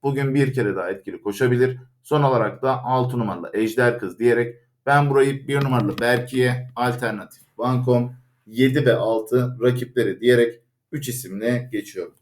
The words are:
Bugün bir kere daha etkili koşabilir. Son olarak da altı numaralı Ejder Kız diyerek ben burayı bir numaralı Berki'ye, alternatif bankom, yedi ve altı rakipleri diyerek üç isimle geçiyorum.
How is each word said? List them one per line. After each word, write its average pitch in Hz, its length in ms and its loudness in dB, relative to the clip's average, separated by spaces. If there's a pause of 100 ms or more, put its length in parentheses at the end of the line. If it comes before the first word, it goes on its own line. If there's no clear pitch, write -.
Bugün 139 320 0
bir 135 180 4
kere 107 240 -2
daha 90 140 -4
etkili 92 320 -10
koşabilir. 123 560 2 (240)
Son 147 200 0
olarak 117 400 0
da 131 220 -2
altı 123 340 0
numaralı 95 360 -4
Ejder 117 440 0
Kız 92 200 -10
diyerek 120 380 2 (300)
ben 143 240 4
burayı 139 380 2
bir 139 160 0
numaralı 117 360 0
Berki'ye, 123 760 0
alternatif 120 680 -4 (160)
bankom, 123 540 0 (340)
yedi 127 400 2
ve 113 80 6
altı 113 680 0
rakipleri 120 580 0
diyerek 117 400 2 (320)
üç 143 160 -8
isimle 120 640 -4
geçiyorum. 95 500 -8